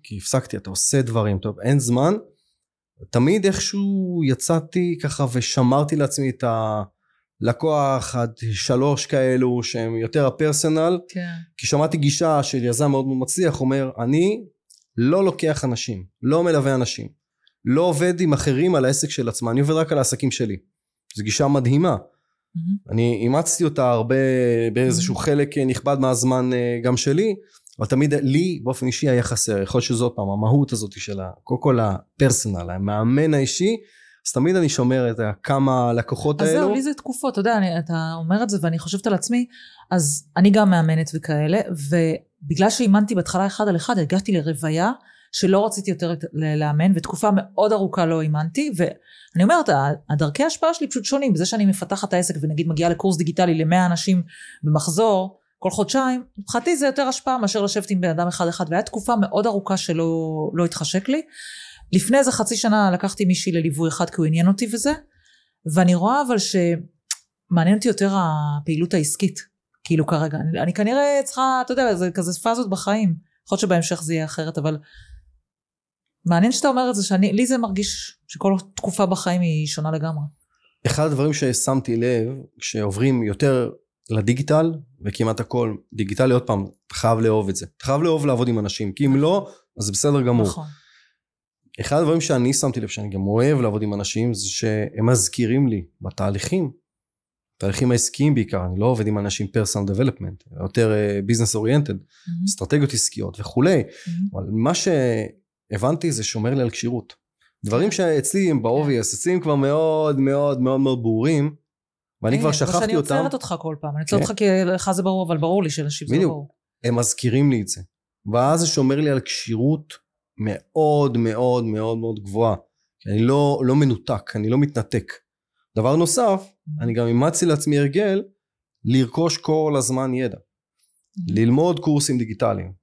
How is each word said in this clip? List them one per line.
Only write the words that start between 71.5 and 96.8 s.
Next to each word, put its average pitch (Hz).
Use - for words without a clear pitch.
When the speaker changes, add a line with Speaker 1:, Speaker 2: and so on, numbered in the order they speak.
Speaker 2:
אתה 254
יודע, 247
זה 180
כזה 170
פאזות 233
בחיים, 196
יכול 196
להיות 185
שבהמשך 170
זה 160
יהיה 160
אחרת, 160
אבל 151
מעניין 175
שאתה 285
אומר 254
את 247
זה, 202
שאני, 190
לי 226
זה 254
מרגיש 202
שכל 196
תקופה 196
בחיים 180
היא 156
שונה 156
לגמרי. 156
Speaker 1:
אחד 151
הדברים 147
ששמתי 131
לב, 117
כשעוברים 113
יותר 120
לדיגיטל, 135
וכמעט 110
הכל 117
דיגיטלי, 113
עוד 123
פעם, 98
אתה -
חייב 113
לאהוב 110
את 98
זה. -
אתה -
חייב 139
לאהוב 160
לעבוד 123
עם 113
אנשים, 104
כי 139
אם 135
לא, 175
אז 107
זה 104
בסדר 143
גמור. 120
Speaker 2:
נכון. 95
Speaker 1:
אחד 143
הדברים 165
שאני 131
שמתי 131
לב, 107
שאני 104
גם 95
אוהב 127
לעבוד 107
עם 104
אנשים, 110
זה 101
שהם 107
מזכירים 123
לי 101
בתהליכים, 98